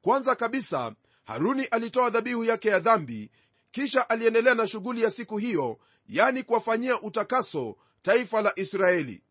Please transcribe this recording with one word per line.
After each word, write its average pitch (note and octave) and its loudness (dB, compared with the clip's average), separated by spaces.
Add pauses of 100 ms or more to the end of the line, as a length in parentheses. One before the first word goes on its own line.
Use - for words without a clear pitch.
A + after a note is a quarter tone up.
kwanza B3+ 2
kabisa F3+ -2 (320)
Haruni G#3 -2
alitoa A#3 0
dhabihu A#3 -2
yake A3 0
ya G3 4
dhambi, D3+ 0 (400)
kisha B3+ -2
aliendelea A3+ 4
na A3+ 0
shughuli A3+ -4
ya G#3+ 2
siku G#3+ -8
hiyo, D#3+ -2 (300)
yani B3+ 2
kuwafanyia A#3 0
utakaso F3+ -4 (260)
taifa A3 2
la G3+ 2
Israeli. F3+ 0